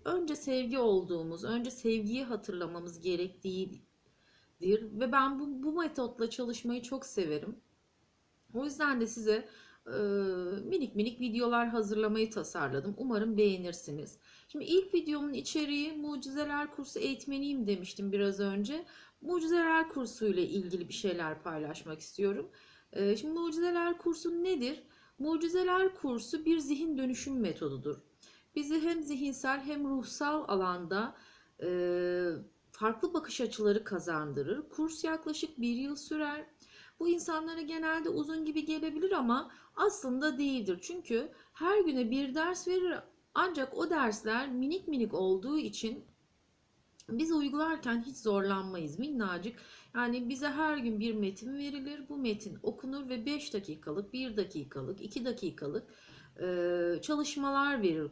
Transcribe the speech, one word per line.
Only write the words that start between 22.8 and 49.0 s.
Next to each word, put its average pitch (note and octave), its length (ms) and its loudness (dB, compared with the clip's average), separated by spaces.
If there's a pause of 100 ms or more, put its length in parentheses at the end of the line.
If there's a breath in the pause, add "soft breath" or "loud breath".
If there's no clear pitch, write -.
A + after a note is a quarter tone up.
E, G3+ 240 4
şimdi D#4 240 -2
Mucizeler E4+ 580 2
Kursu E4+ 460 0
nedir? D4+ 380 0 (360 loud breath)
Mucizeler F4+ 760 4
Kursu C#4 500 -2
bir D#4+ 140 6
zihin D4 400 0
dönüşüm C4 420 0
metodudur. D3 560 -2 (580 loud breath)
Bizi D4+ 260 0
hem E4 220 0
zihinsel C#4 580 -2
hem C#4+ 280 -4
ruhsal D4 600 0
alanda, F#3+ 680 0 (460 loud breath)
e, F3+ 60 0 (1000)
farklı A3+ 440 0
bakış - 260 -2
açıları G#3+ 440 2
kazandırır. D#3 840 -2
Kurs - 360 -4
yaklaşık D#4+ 560 -4
bir A#3+ 160 0
yıl C#4 200 -4
sürer. D4+ 500 -4 (540 loud breath)
Bu E4 80 2
insanlara E4 520 0
genelde D#4+ 480 -2
uzun D#4+ 360 0
gibi D4+ 200 -2
gelebilir D#4 480 0
ama C4 380 2 (260 loud breath)
aslında C4+ 640 2
değildir. B3+ 440 0
Çünkü D#4+ 460 -2 (240 loud breath)
her F#4+ 280 4
güne B3+ 300 4
bir C4 240 0
ders F4 340 0
verir F4+ 260 4 (400)
ancak D#4 400 2
o - 160 0
dersler B3 640 2
minik C#4 360 0
minik B3 260 2
olduğu F#3+ 440 2
için A3+ 460 -4 (1040)
biz D#4 240 0
uygularken C#4+ 760 2
hiç C4+ 100 -10
zorlanmayız, F#3+ 800 0
minnacık. A3 580 -2 (380 loud breath)